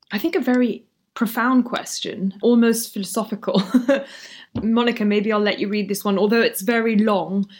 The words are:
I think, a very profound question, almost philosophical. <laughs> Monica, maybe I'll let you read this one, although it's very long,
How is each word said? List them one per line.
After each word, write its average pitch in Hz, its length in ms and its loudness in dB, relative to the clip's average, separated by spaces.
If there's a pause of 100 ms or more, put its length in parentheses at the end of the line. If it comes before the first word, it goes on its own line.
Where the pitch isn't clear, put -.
(120)
I 208 80 -2
think, 339 160 -2
a 359 40 2
very 247 440 0 (340)
profound 240 480 2
question, - 680 -6 (120)
almost 233 500 4
philosophical. 202 680 -4 (540)
<laughs> - 480 -12
Monica, 233 420 0
maybe 208 280 2
I'll 214 80 2
let 208 180 0
you 208 100 -4
read 202 220 -2
this 196 160 -4
one, 196 140 0
although 214 220 2
it's 185 200 0
very 226 340 0
long, 196 520 0 (120)